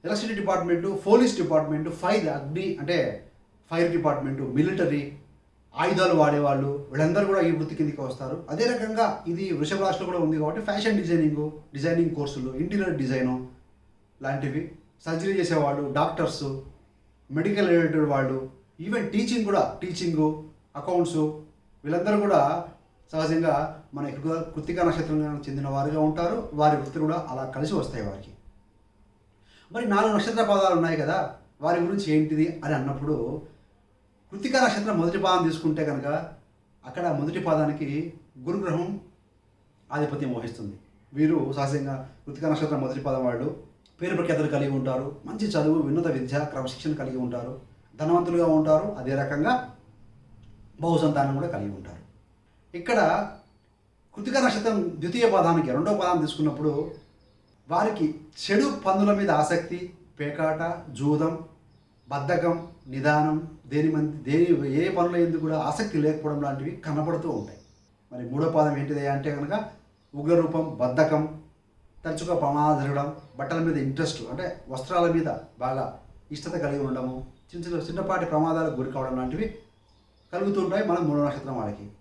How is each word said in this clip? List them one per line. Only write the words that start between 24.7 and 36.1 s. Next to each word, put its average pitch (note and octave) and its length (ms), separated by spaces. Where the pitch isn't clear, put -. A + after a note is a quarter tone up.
నక్షత్రం D3+ 520
చెందిన C#3+ 320
వారుగా C#3 320
ఉంటారు. D#3 540
వారి D3+ 220
వృత్తి C3+ 220
కూడా D#3 300
అలా C3 160
కలిసి C#3 300
వస్తాయి A#2 300
వారికి. F#2+ 260
మరి A#3 140
నాలుగు G#3+ 260
నక్షత్ర G#3+ 320
పాదాలు F#3+ 300
ఉన్నాయి D#3+ 220
కదా, D#3 380
వారి E3+ 200
గురించి E3+ 360
ఏంటిది D#3 480
అని D3+ 100
అన్నప్పుడు C#3 680
కృత్తికా B3+ 340
నక్షత్రం G#3 340
మొదటి E3+ 200
పాదం F3+ 300
తీసుకుంటే D#3 360
కనుక C#3 220